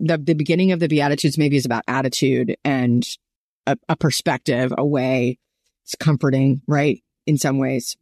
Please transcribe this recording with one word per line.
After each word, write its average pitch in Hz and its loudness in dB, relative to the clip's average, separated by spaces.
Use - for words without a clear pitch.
the, 165 0
the 151 0
beginning 165 2
of 170 -2
the 165 0
Beatitudes 143 0
maybe 147 2
is 127 0
about 117 -4
attitude 127 -2
and 123 0
a, 135 0
a 165 -2
perspective, 131 -2
a 131 0
way. 131 0
It's - -14
comforting, 135 2
right? 143 0
In 151 2
some 135 -2
ways. 131 -4